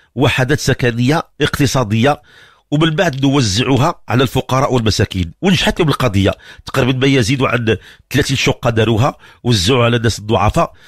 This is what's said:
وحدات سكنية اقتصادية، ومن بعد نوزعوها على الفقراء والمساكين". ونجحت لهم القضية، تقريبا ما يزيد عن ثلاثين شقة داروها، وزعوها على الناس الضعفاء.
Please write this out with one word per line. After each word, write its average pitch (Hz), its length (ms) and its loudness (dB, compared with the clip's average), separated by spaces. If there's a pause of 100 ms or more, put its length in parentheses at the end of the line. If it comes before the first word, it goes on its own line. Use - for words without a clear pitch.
(140)
وحدات 131 460 0
سكنية 123 600 0 (180)
اقتصادية، 131 840 0 (480)
ومن 160 200 0
بعد 151 360 -2
نوزعوها 131 840 0
على 123 140 0
الفقراء 127 520 -2
والمساكين". 101 580 -2 (100)
ونجحت - 380 0
لهم 165 80 2
القضية، 98 460 0 (320)
تقريبا 131 320 -2
ما 127 80 0
يزيد 135 360 2
عن 113 340 0 (340)
ثلاثين 135 260 0
شقة - 340 -2
داروها، 110 460 0 (280)
وزعوها 117 400 2
على 117 120 2
الناس 113 220 -2
الضعفاء. 107 540 0 (160)